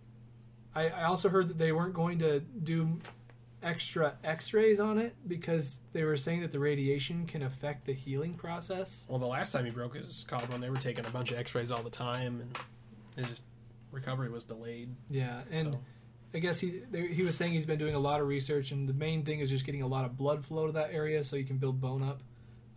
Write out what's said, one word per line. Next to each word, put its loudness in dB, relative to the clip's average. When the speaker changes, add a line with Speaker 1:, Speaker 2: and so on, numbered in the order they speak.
Speaker 1:
I, 2
I -2
also 6
heard 6
that -4
they 6
weren't 2
going 2
to 6
do 0
extra 0
x-rays 6
on 4
it 0
because 0
they 0
were 4
saying 0
that -2
the -2
radiation 2
can -4
affect -4
the 0
healing -4
process. -6
Speaker 2:
Well, 0
the 0
last 0
time 2
he -2
broke -6
his -8
collarbone, -4
they -4
were 0
taking -2
a -6
bunch -2
of -2
x-rays -2
all -2
the -8
time, -2
and -8
his -2
just -12
recovery -4
was -8
delayed. -8
Speaker 1:
Yeah, -2
and -2
Speaker 2:
So. -4
Speaker 1:
I -4
guess 2
he, -2
they, -2
he 0
was 2
saying 2
he's 2
been 2
doing 0
a 2
lot 2
of 2
research, 0
and 0
the 2
main 0
thing -2
is 2
just 0
getting -2
a 0
lot 0
of -4
blood 2
flow 0
to 0
that 0
area 2
so -2
you 0
can -2
build 2
bone 0
up. -2